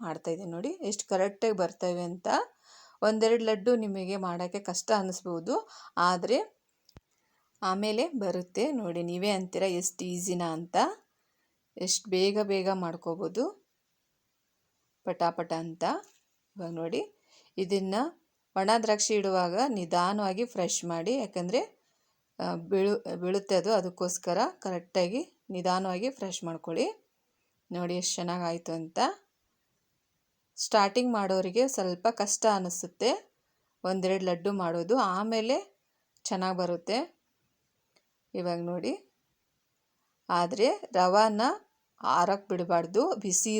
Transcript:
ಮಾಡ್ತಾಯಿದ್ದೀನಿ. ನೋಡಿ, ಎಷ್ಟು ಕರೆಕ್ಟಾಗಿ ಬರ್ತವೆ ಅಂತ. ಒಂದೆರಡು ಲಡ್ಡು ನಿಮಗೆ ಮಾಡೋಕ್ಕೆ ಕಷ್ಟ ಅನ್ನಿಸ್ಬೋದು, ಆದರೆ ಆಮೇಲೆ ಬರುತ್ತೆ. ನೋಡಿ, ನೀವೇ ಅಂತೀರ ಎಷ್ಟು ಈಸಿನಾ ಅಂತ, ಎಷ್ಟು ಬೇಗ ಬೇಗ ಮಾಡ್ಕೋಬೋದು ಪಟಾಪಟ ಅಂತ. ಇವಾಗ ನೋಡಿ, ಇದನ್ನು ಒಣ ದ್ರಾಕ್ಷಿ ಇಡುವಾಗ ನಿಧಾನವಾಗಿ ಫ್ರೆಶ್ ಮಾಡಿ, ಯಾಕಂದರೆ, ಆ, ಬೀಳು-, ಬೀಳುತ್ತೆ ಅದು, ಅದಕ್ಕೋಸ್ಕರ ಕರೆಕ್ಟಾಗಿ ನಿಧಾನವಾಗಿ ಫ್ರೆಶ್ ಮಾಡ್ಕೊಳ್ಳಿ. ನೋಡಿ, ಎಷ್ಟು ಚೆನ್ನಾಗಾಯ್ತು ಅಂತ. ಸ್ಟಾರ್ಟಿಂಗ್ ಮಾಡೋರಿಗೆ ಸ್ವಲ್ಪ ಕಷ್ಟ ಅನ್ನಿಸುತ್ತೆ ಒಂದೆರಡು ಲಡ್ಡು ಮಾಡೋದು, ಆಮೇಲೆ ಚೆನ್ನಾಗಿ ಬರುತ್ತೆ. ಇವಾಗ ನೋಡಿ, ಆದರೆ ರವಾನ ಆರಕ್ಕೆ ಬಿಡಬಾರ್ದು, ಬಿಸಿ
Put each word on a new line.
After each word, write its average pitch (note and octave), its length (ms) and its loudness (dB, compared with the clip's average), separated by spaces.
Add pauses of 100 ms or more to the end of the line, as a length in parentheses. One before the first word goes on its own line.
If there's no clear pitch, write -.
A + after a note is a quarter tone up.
ಮಾಡ್ತಾಯಿದ್ದೀನಿ. E3+ 500 -6
ನೋಡಿ, G#3 160 -6 (200)
ಎಷ್ಟು - 220 -8
ಕರೆಕ್ಟಾಗಿ G3 500 0
ಬರ್ತವೆ F3 480 -2
ಅಂತ. F3+ 180 -8 (800)
ಒಂದೆರಡು A3+ 420 4
ಲಡ್ಡು A3 240 2 (100)
ನಿಮಗೆ F#3+ 340 -4 (100)
ಮಾಡೋಕ್ಕೆ F3+ 420 -4
ಕಷ್ಟ - 200 -2 (100)
ಅನ್ನಿಸ್ಬೋದು, F3+ 560 -4 (540)
ಆದರೆ F#3 280 2 (1300)
ಆಮೇಲೆ G#3+ 340 0 (180)
ಬರುತ್ತೆ. F3+ 420 -2 (140)
ನೋಡಿ, E3+ 220 -4 (100)
ನೀವೇ G3 280 0
ಅಂತೀರ F#3 280 -2 (140)
ಎಷ್ಟು - 200 -4 (120)
ಈಸಿನಾ F3 440 -2
ಅಂತ, E3+ 180 -4 (1120)
ಎಷ್ಟು - 260 -2
ಬೇಗ G3 380 4
ಬೇಗ F#3+ 180 2 (140)
ಮಾಡ್ಕೋಬೋದು E3+ 600 -4 (1600)
ಪಟಾಪಟ E3+ 440 -2 (140)
ಅಂತ. E3 200 -8 (680)
ಇವಾಗ F3 240 -8
ನೋಡಿ, E3 220 -4 (600)
ಇದನ್ನು F#3+ 380 0 (600)
ಒಣ G3 100 4 (140)
ದ್ರಾಕ್ಷಿ G#3+ 340 2
ಇಡುವಾಗ F#3 380 2 (200)
ನಿಧಾನವಾಗಿ F#3 760 0
ಫ್ರೆಶ್ F3 260 -2 (140)
ಮಾಡಿ, E3 280 -2
ಯಾಕಂದರೆ, G3 400 -2 (840)
ಆ, F3+ 40 -2 (240)
ಬೀಳು-, G3 320 2 (180)
ಬೀಳುತ್ತೆ G3 400 0
ಅದು, G3+ 160 0
ಅದಕ್ಕೋಸ್ಕರ F3+ 640 -2 (260)
ಕರೆಕ್ಟಾಗಿ F#3 560 -2 (360)
ನಿಧಾನವಾಗಿ F#3 600 0
ಫ್ರೆಶ್ F#3+ 320 -8
ಮಾಡ್ಕೊಳ್ಳಿ. E3 380 -2 (880)
ನೋಡಿ, F3 240 -2
ಎಷ್ಟು - 180 -4
ಚೆನ್ನಾಗಾಯ್ತು E3+ 640 -4
ಅಂತ. D#3+ 180 -8 (1700)
ಸ್ಟಾರ್ಟಿಂಗ್ A3+ 540 4
ಮಾಡೋರಿಗೆ F#3+ 460 2 (120)
ಸ್ವಲ್ಪ F3+ 300 -2 (160)
ಕಷ್ಟ - 220 -2 (120)
ಅನ್ನಿಸುತ್ತೆ F#3 560 -2 (800)
ಒಂದೆರಡು F#3+ 380 2
ಲಡ್ಡು F3 220 -2 (100)
ಮಾಡೋದು, E3+ 340 0 (220)
ಆಮೇಲೆ A3+ 400 0 (720)
ಚೆನ್ನಾಗಿ F#3 340 -2
ಬರುತ್ತೆ. F3 340 -2 (1400)
ಇವಾಗ F3 180 -2 (120)
ನೋಡಿ, G#3 220 -4 (1500)
ಆದರೆ G3+ 300 2 (280)
ರವಾನ G#3 420 6 (760)
ಆರಕ್ಕೆ F#3+ 340 2
ಬಿಡಬಾರ್ದು, F3 520 0 (200)
ಬಿಸಿ G#3 380 0